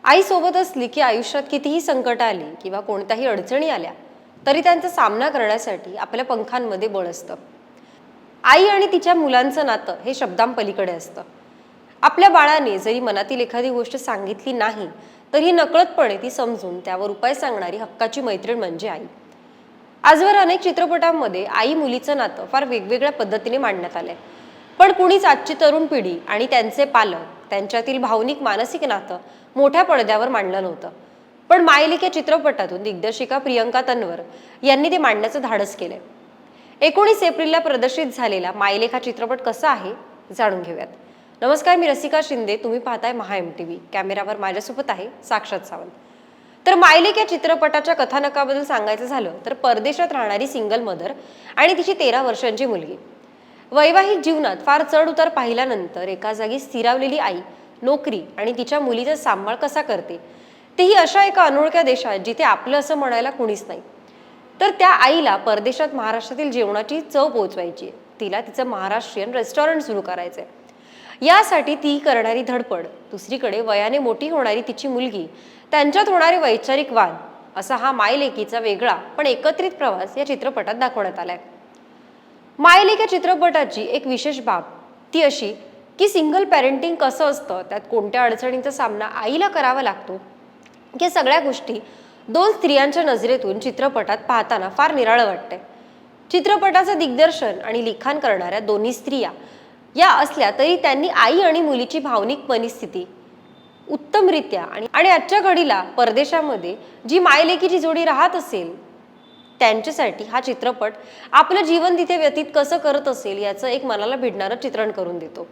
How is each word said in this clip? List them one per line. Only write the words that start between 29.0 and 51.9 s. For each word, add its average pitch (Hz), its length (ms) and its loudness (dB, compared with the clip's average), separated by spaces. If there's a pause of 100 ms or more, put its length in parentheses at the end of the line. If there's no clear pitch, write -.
मोठ्या 277 260 4
पडद्यावर 240 460 2
मांडलं 196 340 -2
नव्हतं. 175 260 -8 (600)
पण 359 120 6
मायलेक 320 440 4
या 359 80 -2
चित्रपटातून 285 680 -2
दिग्दर्शिका 220 560 -4
प्रियंका 247 500 0
तन्वर 185 320 -4 (420)
यांनी 277 280 4
ते 359 80 0
मांडण्याचं 226 420 0
धाडस 214 360 -4
केलंय. 185 220 -10 (840)
एकोणीस 392 420 4
एप्रिलला 330 360 0
प्रदर्शित 269 480 -2
झालेला 196 460 -4
मायलेक 208 400 0
हा 254 60 -4
चित्रपट 240 420 -6
कसा 247 300 -2
आहे, 202 220 -4 (440)
जाणून 190 260 0
घेऊयात. 175 240 -10 (560)
नमस्कार, 302 340 4
मी 339 100 2
रसिका 294 380 0
शिंदे, 220 320 -4
तुम्ही 233 220 -4
पाहताय 240 340 -6
महा 202 240 -8
एमटीव्ही. 170 420 -10 (140)
कॅमेरावर 196 440 -4
माझ्यासोबत 214 540 -6
आहे 196 180 -8 (200)
साक्षात 208 320 -4
सावंत. - 300 -16 (760)
तर 370 80 6
मायलेक 349 440 8
या 427 100 0
चित्रपटाच्या 320 680 0
कथानकाबद्दल 277 680 -2
सांगायचं 214 400 -2
झालं 240 300 -6 (120)
तर, 240 80 -6
परदेशात 285 580 0
राहणारी 226 340 -2
सिंगल 240 340 -2
मदर 175 320 -8 (440)
आणि 330 200 6
तिची 359 160 -2